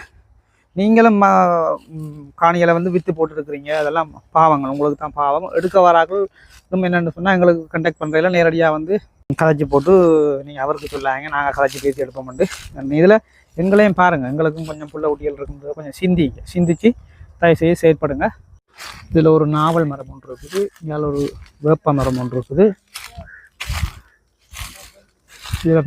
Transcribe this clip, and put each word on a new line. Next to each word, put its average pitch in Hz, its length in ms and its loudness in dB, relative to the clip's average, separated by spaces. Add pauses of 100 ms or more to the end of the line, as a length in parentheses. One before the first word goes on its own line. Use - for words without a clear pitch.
(760)
நீங்களும், 220 520 4
ஆ, - 20 4 (640)
ம், 151 320 -14 (160)
காணிகளை 170 340 4
வந்து 175 200 -2
வித்து 175 160 -2
போட்டுருக்கிறீங்க. 151 680 -6
அதெல்லாம் 156 320 -2 (260)
பாவங்கள், 147 380 2
உங்களுக்கு 143 300 -2
தான் 147 160 -12
பாவம். 143 260 -2 (120)
எடுக்க 180 280 2
வராக்கள் 170 360 2 (400)
இன்னும் 185 240 -4
என்னன்னு 175 300 -2
சொன்னா, 180 200 0
எங்களுக்கு 170 360 2
கான்டாக்ட் 165 300 -4
பண்றதுல 160 340 0
நேரடியா 165 400 2
வந்து 160 180 -4 (460)
கதைச்சு 151 320 2
போட்டு 143 220 4 (500)
நீங்க 143 220 -14
அவருக்கு 147 280 -6
சொல்லாங்க, 139 400 -6
நாங்க 143 220 -2
கதைச்சு 139 280 -2
பேசி 139 200 -2
எடுப்போம்ண்டு. 131 420 -6 (540)
இதுல 196 160 8 (400)
எங்களையும் 196 460 2
பாருங்க, 160 300 2
எங்களுக்கும் 156 380 -4
கொஞ்சம் 151 220 -14
புள்ள 156 180 -8
குட்டிகள் 147 280 -6
இருக்குன்றத 143 400 -14
கொஞ்சம் 147 220 -16
சிந்திங்க, 175 400 0 (120)
சிந்திச்சு 175 380 2 (500)
தயவு 170 220 4
செய்து 170 200 2
செயற்படுங்க. 156 460 0 (840)
இதுல 160 260 4
ஒரு 156 180 2
நாவல் 160 360 0
மரம் 135 220 -14
ஒன்று 135 180 -20
இருக்குது, 147 300 -8 (200)
இங்கால 151 300 -6
ஒரு 143 120 -4 (440)
வேப்ப 156 320 0
மரம் 131 220 -2
ஒன்று 123 180 -8
இருக்குது. 139 260 -2 (3000)
இதுல 165 220 2